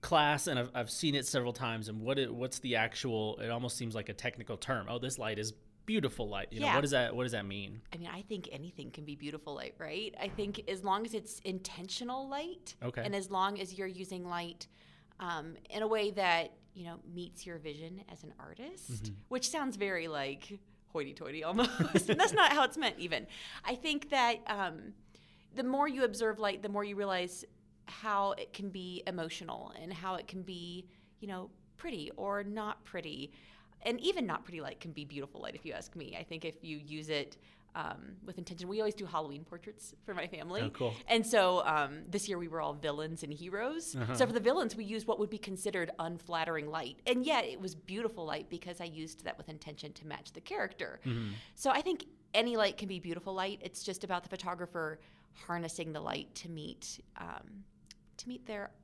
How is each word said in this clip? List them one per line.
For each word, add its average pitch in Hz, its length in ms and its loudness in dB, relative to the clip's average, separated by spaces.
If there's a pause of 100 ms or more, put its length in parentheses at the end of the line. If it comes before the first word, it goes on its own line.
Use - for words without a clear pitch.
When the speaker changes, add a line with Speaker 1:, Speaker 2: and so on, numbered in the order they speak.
Speaker 1:
class, 147 460 6
and 143 120 4
I've, 123 160 2
I've 120 160 0
seen 147 240 2
it 135 120 2
several 123 260 2
times. 113 360 -2
And 107 140 -4
what 135 160 2
it, 123 140 2
what's 123 280 -2
the 123 160 2
actual, 110 640 2
it 113 120 -2
almost 120 260 -2
seems 113 180 -2
like 107 140 -4
a 107 60 -6
technical 117 420 -4
term. 117 320 0
"Oh, 120 100 -2
this 127 200 -2
light 110 200 0
is 107 140 0 (340)
beautiful 139 420 2
light." 98 220 -2
You 220 100 -4
know, 294 60 2
Speaker 2:
Yeah. 269 80 6
Speaker 1:
what - 80 8
does 143 80 2
that, 123 240 6
what 123 100 0
does 120 80 0
that 101 140 0
mean? 101 340 -6 (120)
Speaker 2:
I 170 60 -8
mean, 170 140 -8
I 185 100 -8
think 196 300 -6
anything 147 380 -10
can 147 140 -10
be 147 120 -6
beautiful 147 380 -6
light, - 240 -6
right? - 420 -6
I 202 80 -2
think 202 400 -4
as 185 140 -4
long 202 240 2
as 226 80 -6
it's - 260 -6
intentional 220 880 -6
light, 320 540 -6
Speaker 1:
Okay. 123 220 -2
Speaker 2:
and 202 100 -2
as 190 160 -2
long 196 300 2
as 185 180 -6
you're 196 80 -2
using 185 420 -6
light, 170 380 -4 (540)
um, 165 360 -4 (140)
in 214 120 0
a 220 40 2
way 214 260 6
that, 180 400 6 (220)
you 180 100 -10
know, 170 160 -8 (140)
meets 175 320 -8
your 170 120 -8
vision 160 520 -10
as - 140 -16
an 151 140 -14
artist, 240 680 -10
Speaker 1:
Mm-hmm. 104 100 -6 (140)
Speaker 2:
which 254 200 0
sounds 262 280 0
very, 190 320 0
like, 143 500 -4 (300)
hoity-toity 147 560 -4
almost. 202 260 6
<laughs> - 380 4
And 226 120 6
that's 403 120 10
not 370 200 10
how 285 120 8
it's - 120 0
meant 269 220 2
even. 160 280 0 (380)
I 254 100 2
think 294 360 0
that, 240 260 6 (120)
um, 190 440 -2 (640)
the 262 100 0
more 277 220 6
you 269 180 4
observe 220 360 4
light, 196 220 2
the 208 60 -2
more 202 140 0
you 208 140 -2
realize 185 480 0 (420)
how 202 460 2
it - 200 -6
can 196 180 -6
be 180 360 -6
emotional 170 720 -4
and - 120 -8
how 185 220 -4
it 175 120 -6
can 185 160 -8
be, 175 440 -8 (340)
you 202 80 -10
know, 185 220 -6 (260)
pretty 214 400 -6
or 202 260 0
not 208 420 -4
pretty. 151 460 -8 (520)
And 240 180 2
even 339 260 4
not 165 180 -2
pretty 175 180 -8
light - 180 -6
can 165 120 -10
be 147 120 -6
beautiful 139 380 -8
light, - 120 -6
if - 120 -12
you 143 80 -6
ask 90 200 -8
me. 151 240 -8
I - 40 -6
think 160 240 -8
if 160 180 -8
you 156 140 -6
use 151 320 -8
it, 143 260 0 (400)
um, 80 480 -6
with 185 140 -10
intention. 180 300 -8
We 208 120 0
always 208 140 2
do 208 100 -6
Halloween 156 400 -4
portraits - 500 -14 (120)
for 202 80 -6
my 175 140 -2
family. 180 340 -4
Speaker 1:
Oh, 110 80 0
cool. 113 240 0 (140)
Speaker 2:
And 226 180 8
so, 185 400 8
um, 151 420 2
this 196 200 -2
year 185 100 0
we 175 80 -2
were 160 140 -2
all 151 120 2
villains 156 520 -2
and 147 80 -4
heroes. 196 640 -2
Speaker 1:
Uh-huh. 123 180 2
Speaker 2:
So 254 120 8
for 220 60 0
the 226 80 4
villains, 247 360 4
we 226 80 -4
used 214 240 -4
what 214 100 4
would 208 100 4
be 214 100 -4
considered 185 600 -2
unflattering 165 720 0
light. 151 360 -4
And 254 200 6
yet 285 180 6
it 131 160 -4
was 185 140 -4
beautiful 208 500 -2
light 151 240 -2
because 175 320 -8
I 175 40 -4
used 160 400 -8
that - 120 -4
with - 120 -14
intention 156 460 -10
to 156 120 -16
match - 260 -10
the - 80 -14
character. - 640 -4
Speaker 1:
Mm-hmm. 117 260 0 (260)
Speaker 2:
So - 140 2
I 277 120 6
think 359 240 0 (260)
any 233 240 6
light 208 220 6
can 208 100 -4
be 185 120 -2
beautiful 175 340 -4
light. 196 260 0
It's - 220 -8
just 190 220 -4
about 180 180 0
the - 80 -16
photographer 175 680 -4 (460)
harnessing 170 460 -2
the 151 80 -4
light - 360 -2
to 175 120 -10
meet, - 520 -10 (200)
um, - 440 -12 (540)
to - 100 -10
meet 254 180 -10
their 208 240 -6 (140)